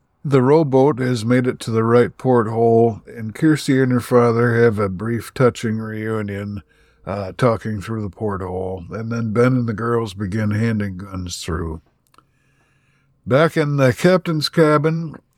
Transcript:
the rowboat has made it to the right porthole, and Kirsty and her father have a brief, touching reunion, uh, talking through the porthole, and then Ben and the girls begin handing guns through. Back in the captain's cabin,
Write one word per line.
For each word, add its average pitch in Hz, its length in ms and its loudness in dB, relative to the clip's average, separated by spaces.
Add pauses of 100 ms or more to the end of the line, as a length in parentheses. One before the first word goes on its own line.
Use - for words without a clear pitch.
(240)
the 139 180 2
rowboat 135 580 4
has 123 260 -2
made 123 220 2
it - 140 -4
to 117 100 -8
the 113 120 2
right 117 340 4
porthole, 117 880 2
and 110 280 -12
Kirsty 147 460 2
and 127 100 2
her 123 80 2
father 120 560 2
have 117 240 4
a 104 100 0
brief, 107 440 -6
touching 113 460 0
reunion, 107 840 -6 (440)
uh, 95 320 -8
talking 110 440 -2
through 110 220 -8
the 101 60 -8
porthole, 92 840 -6
and 113 200 -8
then 117 220 -4
Ben 123 220 4
and 120 120 -2
the 113 60 -4
girls 113 400 -4
begin 104 380 -4
handing 107 460 -2
guns 92 460 -12
through. 82 380 -6 (1400)
Back 143 320 2
in 147 200 0
the 131 160 4
captain's 175 560 0
cabin, 156 640 2 (220)